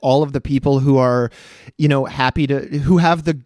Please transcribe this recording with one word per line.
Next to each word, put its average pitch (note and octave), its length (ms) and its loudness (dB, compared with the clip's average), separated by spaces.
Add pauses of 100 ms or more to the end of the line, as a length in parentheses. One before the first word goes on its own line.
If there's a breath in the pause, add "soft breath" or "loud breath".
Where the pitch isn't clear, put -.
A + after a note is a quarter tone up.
all C#3 220 2
of C#3+ 100 -6
the C#3 80 -4
people C#3 380 0
who C3+ 180 2
are, B2 320 0 (480 loud breath)
you D3+ 100 2
know, C#3 180 0
happy C3+ 420 -2
to, C#3 120 -2 (200)
who D#3 180 2
have E3 280 0
the D#3 200 -2